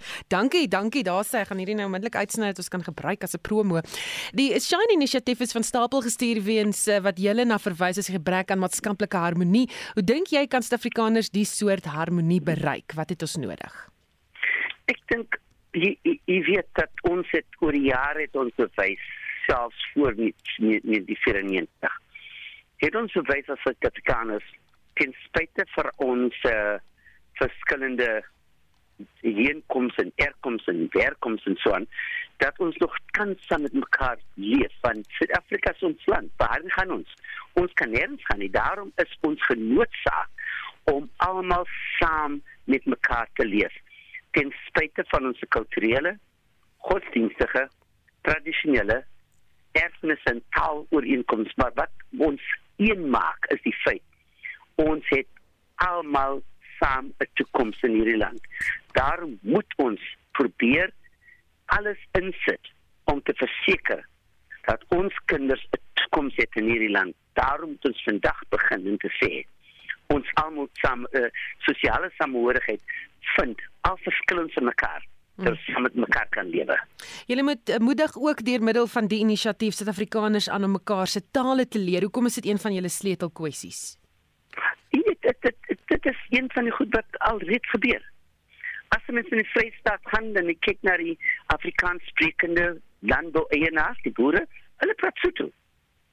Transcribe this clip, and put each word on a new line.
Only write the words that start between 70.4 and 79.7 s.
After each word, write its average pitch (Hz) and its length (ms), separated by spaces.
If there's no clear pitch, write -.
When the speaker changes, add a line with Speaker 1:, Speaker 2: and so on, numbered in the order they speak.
Speaker 2:
saam, 123 320
eh, 120 240
sosiale 151 600
samehorigheid 123 640
vind, 185 240
al 185 160
verskil - 460
ons 160 100
van 139 100
mekaar, - 420
Speaker 1:
Hmm. 190 100
Speaker 2:
dat 117 80
ons - 120
saam 123 160
met 123 140
mekaar 117 340
kan 95 200
lewe. 82 300
Speaker 1:
Julle 254 180
moet, 285 260
eh, 202 80
moedig 277 400
ook 285 280
deur 247 180
middel 226 240
van 220 200
die 214 120
inisiatief 214 540